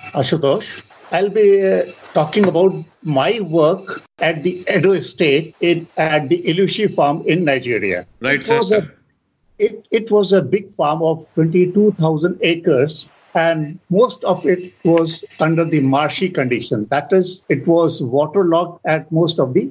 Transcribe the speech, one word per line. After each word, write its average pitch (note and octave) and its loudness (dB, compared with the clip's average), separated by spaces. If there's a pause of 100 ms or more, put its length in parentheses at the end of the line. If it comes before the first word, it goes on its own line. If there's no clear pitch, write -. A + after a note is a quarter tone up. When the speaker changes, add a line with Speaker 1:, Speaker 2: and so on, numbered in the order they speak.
(140)
Speaker 1:
Ashutosh. C#3+ -2 (280)
I'll F#3+ 0
be, G3 4
uh, F#3 2 (300)
talking F#3 2
about F3 2 (300)
my D#3 0
work E3 0 (180)
at D#3+ -2
the F3+ -4
Edo F#3+ 2
Estate D#3 -2
in, E3+ 0 (100)
at D3+ 0
the F3 0
Ilushi G3 0
farm D3 0
in E3+ 0
Nigeria. A2 -2 (140)
Speaker 2:
Right, C3+ 0
Speaker 1:
It - -10
was A3+ 0
Speaker 2:
sir. G3+ 0 (680)
Speaker 1:
a, G#3 0
it, G#3 -4
it A3 -2
was G3+ 2
a F#3 4
big G3 -4
farm D#3+ -2
of D#3+ -2
twenty-two F3+ 2
thousand D#3+ 0
acres, D#3+ 0 (260)
and E3 -2 (140)
most A3+ 0
of F#3 -2
it F3+ -2 (100)
was E3 0 (160)
under E3 0
the D#3+ 0
marshy C#3 0
condition. B2 -4
That D3 -2
is, F#3 0
it C3+ -2
was E3 2
waterlogged E3 0
at D#3 -2
most D#3+ 0
of B2+ 0
the G3+ 0